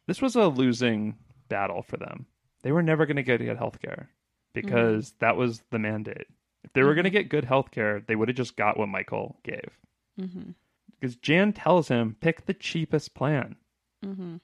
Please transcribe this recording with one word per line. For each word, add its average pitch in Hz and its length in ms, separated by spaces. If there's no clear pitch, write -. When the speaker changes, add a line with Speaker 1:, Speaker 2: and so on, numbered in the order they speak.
Speaker 1:
this - 160
was 254 140
a 220 120
losing 120 680
battle 98 340
for - 140
them. - 300
They 131 100
were 170 100
never 156 240
gonna 143 160
get, 123 180
get 117 180
health 117 220
care - 300
because 110 560
Speaker 2:
Mm-hmm. - 100
Speaker 1:
that 113 160
was 120 340
the 117 80
mandate. 107 480
If - 80
they 170 100
were 143 120
gonna 175 140
Speaker 2:
Mm-hmm. 190 100
Speaker 1:
get 190 100
good 147 160
health 131 260
care, 104 360
they 113 100
would 113 120
have 127 80
just 123 200
got 104 220
what 104 100
Michael 98 560
gave. - 340
Speaker 2:
Mm-hmm. 185 300
Speaker 1:
Because 123 180
Jan 190 360
tells 170 360
him, 117 320
"Pick 165 260
the - 80
cheapest - 600
plan 131 420
Speaker 2:
Mm-hmm. 190 400